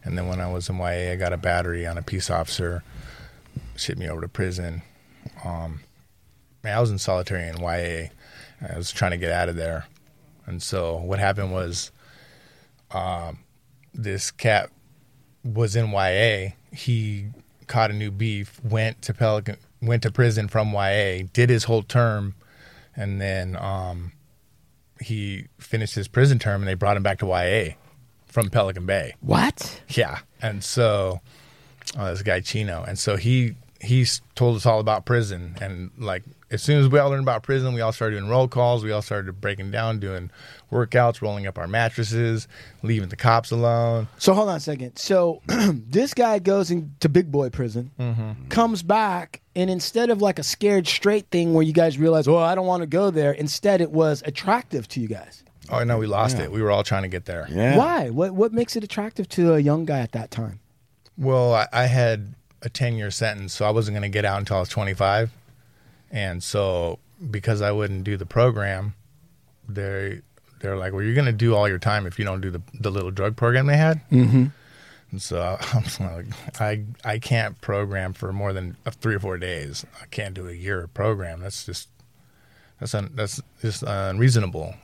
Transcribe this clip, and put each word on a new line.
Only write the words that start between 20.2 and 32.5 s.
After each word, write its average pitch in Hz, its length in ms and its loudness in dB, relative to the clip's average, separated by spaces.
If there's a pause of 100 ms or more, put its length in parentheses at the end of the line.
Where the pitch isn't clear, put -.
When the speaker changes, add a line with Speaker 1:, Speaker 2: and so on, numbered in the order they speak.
Speaker 1:
from 107 260 0
Y 98 180 2
A, 98 320 0 (100)
did 123 180 4
his 113 140 4
whole 113 180 2
term, 104 520 0 (600)
and 98 260 -4
then, 92 360 -2
um, 90 560 -6 (880)
he 101 460 -6 (120)
finished - 360 -4
his 101 140 -4
prison 131 300 6
term, 101 240 0
and 98 60 -2
they 95 60 0
brought 101 220 2
him 98 60 -2
back 98 180 2
to 101 60 -2
Y 90 180 2
A 92 320 0 (500)
from 110 240 0
Pelican 95 360 0
Bay. 92 340 -2
Speaker 2:
What? - 680 0
Speaker 1:
Yeah. 78 320 0 (200)
And 101 220 -6
so, 101 580 0 (760)
uh, 101 140 -4
this 95 120 -4
guy 92 180 0
Chino, 92 460 -6